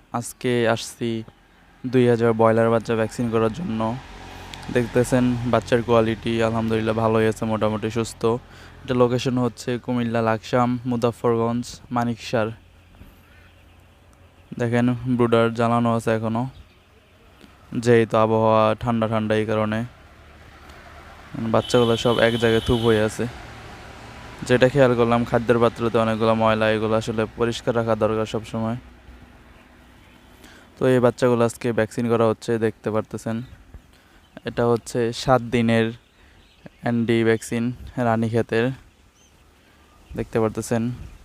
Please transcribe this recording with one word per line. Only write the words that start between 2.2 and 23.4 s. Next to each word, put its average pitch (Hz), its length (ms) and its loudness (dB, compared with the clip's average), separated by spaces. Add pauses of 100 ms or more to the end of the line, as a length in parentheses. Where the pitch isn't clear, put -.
ব্রয়লার 113 380 4
বাচ্চা 117 240 0
ভ্যাকসিন 110 360 -4
করার 110 220 0
জন্য। 110 440 -6 (760)
দেখতেছেন 123 640 2 (100)
বাচ্চার 117 360 2
কোয়ালিটি 113 600 2
আলহামদুলিল্লাহ 113 520 0
ভালোই 110 340 2
আছে, 110 160 -4
মোটামুটি 107 460 -2
সুস্থ। 117 360 -4 (580)
এটা 131 100 -4
লোকেশন 123 440 2
হচ্ছে 123 400 -4
কুমিল্লা 117 440 -2
লাকসাম, 120 640 0
মুজাফফরগঞ্জ, 120 960 -2 (100)
মানিকসার। 120 600 -4 (2000)
দেখেন 120 360 0 (220)
ব্রুডার 117 380 2
জ্বালানো 117 420 2
আছে 113 140 -2
এখনো, 113 380 -2 (1300)
যেহেতু 117 400 4
আবহাওয়া 110 580 4
ঠান্ডা 113 340 -2
ঠান্ডা 110 260 0
এই 110 120 0
কারণে। 110 380 -2 (1500)
বাচ্চাগুলো 113 580 2
সব 117 220 0
এক 117 200 2
জায়গায় 113 280 2
থুপ 120 140 0
হয়ে 110 220 4
আছে। 110 240 -4 (1160)